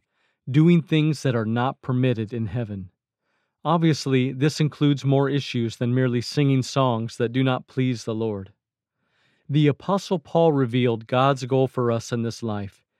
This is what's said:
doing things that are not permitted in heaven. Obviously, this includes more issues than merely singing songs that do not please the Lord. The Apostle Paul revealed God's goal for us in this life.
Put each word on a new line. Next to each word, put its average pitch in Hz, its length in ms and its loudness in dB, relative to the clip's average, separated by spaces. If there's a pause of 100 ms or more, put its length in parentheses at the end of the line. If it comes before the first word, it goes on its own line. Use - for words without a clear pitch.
(500)
doing 160 320 6
things 156 420 0
that 131 120 0
are 113 100 -2
not 120 360 -2
permitted 127 500 0
in 117 140 -6
heaven. 101 440 -8 (760)
Obviously, 147 680 2
this 135 300 0
includes 143 420 0
more 139 240 2
issues 127 500 -2
than 120 160 -2
merely 123 280 0
singing 139 400 0
songs 117 560 -2
that 117 160 -2
do 131 100 0
not 127 220 -2
please 127 380 -4
the 117 100 -6
Lord. 107 400 -6 (960)
The 147 180 4
Apostle 185 520 -2
Paul 165 340 2
revealed 120 540 0
God's 131 380 2
goal 131 220 2
for 120 240 -2
us 117 200 -4
in 120 100 -4
this 113 220 -6
life. 104 420 -8 (140)